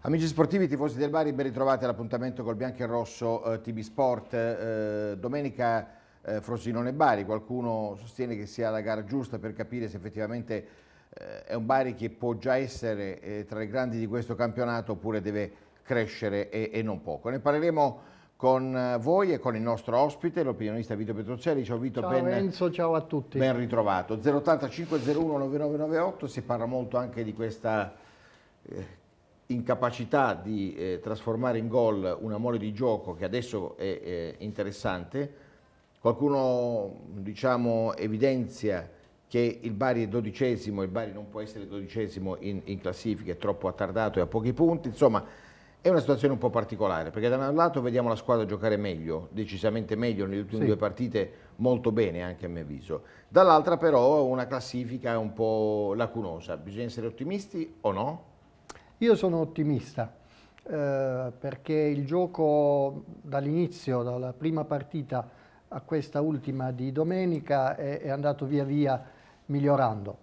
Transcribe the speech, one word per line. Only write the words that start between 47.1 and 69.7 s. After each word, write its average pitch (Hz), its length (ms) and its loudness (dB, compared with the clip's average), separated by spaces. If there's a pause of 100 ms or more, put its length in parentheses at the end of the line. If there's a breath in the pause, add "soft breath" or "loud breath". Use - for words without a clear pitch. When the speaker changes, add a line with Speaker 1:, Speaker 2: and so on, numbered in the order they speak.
Speaker 1:
da 135 220 2
un 147 60 2
lato 165 260 4
vediamo 120 260 2
la 113 80 2
squadra 113 300 2
giocare 104 320 2
meglio, 80 540 -4
decisamente 104 680 -2
meglio 110 300 0
nelle 98 160 -2
ultime 107 180 -4
Speaker 2:
Sì. 110 60 4
Speaker 1:
due 107 100 4
partite, 107 560 0 (240 loud breath)
molto 123 340 2
bene 92 320 2
anche 90 220 -8
a - 20 -6
mio 85 140 -6
avviso. 73 420 -8 (240 loud breath)
Dall'altra 165 480 8
però 147 480 6
una 127 240 0
classifica 123 680 -4
un 110 160 -2
po' 107 600 2
lacunosa. 92 600 -2
Bisogna 98 300 -8
essere 117 220 -6
ottimisti 165 720 -6
o 107 100 2
no? 123 380 -4 (720 loud breath)
Speaker 2:
Io 226 140 6
sono 175 240 2
ottimista, 147 760 -2 (460 loud breath)
eh, 135 800 -2
perché 139 340 -6
il 151 320 2
gioco 147 960 4 (160)
dall'inizio, 139 840 0
dalla 123 280 -4
prima 156 320 -2
partita 139 640 -4 (420 loud breath)
a - 120 -8
questa 151 400 -2
ultima 135 500 -2
di 127 200 -4
domenica, 156 840 2
è, 143 260 -4
è 151 100 -6
andato 143 340 0
via 143 180 2
via 139 400 2 (440 loud breath)
migliorando. 135 760 2